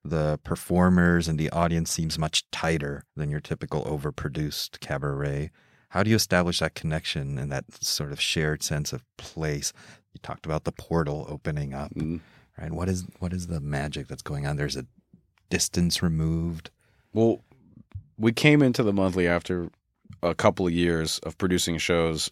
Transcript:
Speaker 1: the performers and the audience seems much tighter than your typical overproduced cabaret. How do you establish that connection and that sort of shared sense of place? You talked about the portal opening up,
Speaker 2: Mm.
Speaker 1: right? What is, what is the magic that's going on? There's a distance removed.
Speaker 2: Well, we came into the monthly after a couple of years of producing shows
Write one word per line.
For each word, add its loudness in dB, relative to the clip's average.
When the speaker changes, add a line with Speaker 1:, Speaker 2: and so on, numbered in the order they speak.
Speaker 1:
the 0
performers 4
and -2
the 0
audience 0
seems -4
much -2
tighter -2
than -4
your -4
typical -6
overproduced -6
cabaret. -4
How 0
do 2
you 6
establish 2
that -2
connection -4
and -6
that -4
sort -4
of -10
shared 0
sense -4
of -8
place? -6
You -18
talked -12
about -2
the -2
portal -2
opening -6
up, -8
Speaker 2:
Mm. -4
Speaker 1:
right? -8
What -2
is, -2
what -4
is -6
the -4
magic -4
that's -12
going -6
on? -2
There's -2
a -8
distance 0
removed. -2
Speaker 2:
Well, 4
we 4
came 8
into 4
the 4
monthly 4
after 0
a 2
couple 4
of 2
years 2
of -10
producing 2
shows 0